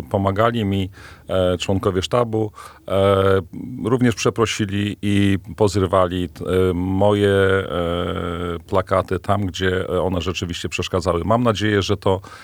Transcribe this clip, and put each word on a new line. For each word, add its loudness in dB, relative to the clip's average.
pomagali 2
mi, 0
e, 2
członkowie 0
sztabu, -2
e, 4
również 2
przeprosili -2
i 2
pozrywali, 2
e, 0
moje, 2
e, 2
plakaty 0
tam, -2
gdzie, -2
e, 0
one -2
rzeczywiście -6
przeszkadzały. -2
Mam 2
nadzieję, 2
że -2
to 0